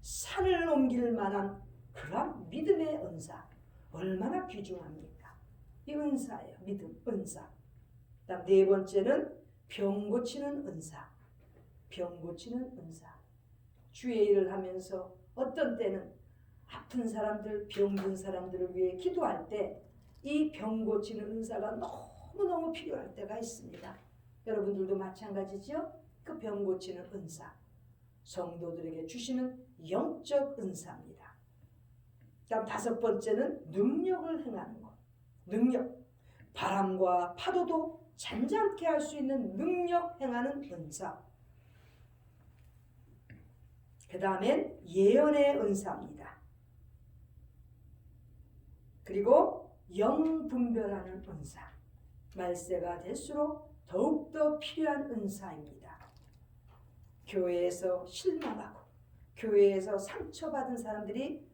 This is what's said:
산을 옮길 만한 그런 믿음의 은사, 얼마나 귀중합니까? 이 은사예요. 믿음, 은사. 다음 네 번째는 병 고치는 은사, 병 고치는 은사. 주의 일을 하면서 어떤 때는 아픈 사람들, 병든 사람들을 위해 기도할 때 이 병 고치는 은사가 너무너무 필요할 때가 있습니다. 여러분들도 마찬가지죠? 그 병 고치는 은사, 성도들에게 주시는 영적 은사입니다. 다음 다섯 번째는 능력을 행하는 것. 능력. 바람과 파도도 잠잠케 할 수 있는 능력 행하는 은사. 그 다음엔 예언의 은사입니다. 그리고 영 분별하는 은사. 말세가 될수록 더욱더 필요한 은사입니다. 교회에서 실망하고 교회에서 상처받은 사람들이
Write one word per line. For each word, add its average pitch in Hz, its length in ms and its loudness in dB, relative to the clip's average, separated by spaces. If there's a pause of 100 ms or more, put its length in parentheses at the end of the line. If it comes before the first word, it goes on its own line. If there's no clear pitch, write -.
산을 359 680 0
옮길 247 420 4
만한 202 500 0 (320)
그런 - 560 -4
믿음의 320 560 2
은사, - 420 -12 (440)
얼마나 190 560 -2
귀중합니까? 156 920 -12 (480)
이 294 80 -8
은사예요. 285 680 -2
믿음, 185 460 -8
은사. - 420 -6 (760)
다음 180 200 -6
네 190 200 10
번째는 196 720 4 (320)
병 208 420 0
고치는 277 580 -2
은사, 160 420 -12 (800)
병 175 320 -6
고치는 233 560 -8
은사. 165 300 -16 (840)
주의 220 340 2
일을 196 260 6
하면서 185 640 -6 (220)
어떤 254 420 0
때는 190 340 -2 (560)
아픈 - 400 -6
사람들, 214 600 -2
병든 196 480 2
사람들을 185 600 -4
위해 185 200 2
기도할 - 540 0
때 - 360 -4 (400)
이 302 260 2
병 220 340 -2
고치는 208 380 0
은사가 220 500 -4
너무너무 349 960 -2
필요할 - 420 -6
때가 208 240 -8
있습니다. - 580 -10 (520)
여러분들도 196 500 0
마찬가지죠? 202 1040 -6 (220)
그 - 160 -10
병 202 260 -2
고치는 185 480 -4
은사, 160 400 -12 (720)
성도들에게 165 800 -8
주시는 254 580 -4 (240)
영적 277 720 0
은사입니다. - 760 -10 (1120)
다음 220 160 0
다섯 - 340 -2
번째는 220 720 2
능력을 320 760 2
행하는 - 340 -10
것. - 100 -18 (540)
능력. 240 580 2 (500)
바람과 185 840 2
파도도 349 680 0 (120)
잠잠케 392 720 0
할 311 120 4
수 294 180 -4
있는 254 380 0
능력 349 640 0
행하는 262 440 -2
은사. 165 600 -10 (2750)
그 185 100 -8
다음엔 196 680 2
예언의 285 720 8
은사입니다. - 760 -2 (2750)
그리고 226 640 8 (320)
영 311 500 4
분별하는 202 800 0
은사. 156 340 -12 (760)
말세가 175 680 -4
될수록 294 720 -4 (140)
더욱더 302 720 2
필요한 285 500 -2
은사입니다. 190 960 -8 (1200)
교회에서 180 800 0
실망하고 233 720 -4 (560)
교회에서 202 600 4
상처받은 254 800 -6
사람들이 214 760 -6